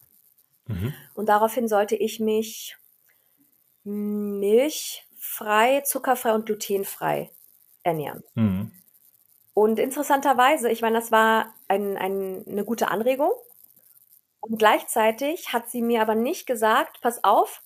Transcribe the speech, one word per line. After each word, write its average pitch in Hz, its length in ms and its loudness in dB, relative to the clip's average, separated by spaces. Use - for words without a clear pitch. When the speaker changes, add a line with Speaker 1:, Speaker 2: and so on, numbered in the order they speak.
Speaker 1:
Mhm. 107 260 -6
Speaker 2:
Und 208 140 -6
daraufhin 220 400 2
sollte 208 300 2
ich 220 240 -4
mich 220 560 -4
milchfrei, 208 2000 0
zuckerfrei 247 520 0
und 220 120 -2
glutenfrei 196 840 -4
ernähren. 151 400 -4
Speaker 1:
Mhm. 107 360 0
Speaker 2:
Und 214 240 2
interessanterweise, 269 920 2
ich 226 120 -2
meine, 226 140 0
das 226 160 -2
war 220 420 4
ein, 196 300 -2
ein, 190 500 -4
eine 202 160 -4
gute 220 240 -2
Anregung. 262 460 0
Und 220 180 -6
gleichzeitig 226 960 0
hat 233 180 -4
sie 240 120 -6
mir 233 200 2
aber 220 140 0
nicht 247 320 -2
gesagt, 233 540 0
„Pass 233 240 0
auf, 277 400 4